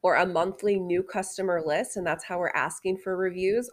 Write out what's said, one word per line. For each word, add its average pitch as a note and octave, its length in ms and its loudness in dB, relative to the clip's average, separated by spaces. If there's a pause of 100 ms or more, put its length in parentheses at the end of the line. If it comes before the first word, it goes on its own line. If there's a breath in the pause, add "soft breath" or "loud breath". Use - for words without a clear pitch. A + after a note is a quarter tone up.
or F3+ 140 4
a - 100 6
monthly F#3+ 540 0
new F3+ 240 0
customer F#3 600 -2
list, D#3+ 320 0
and F#3 100 -4
that's D#3+ 200 -2
how F3+ 140 -4
we're F3 100 0
asking E3 480 -2
for F#3+ 180 -4
reviews F#3+ 580 0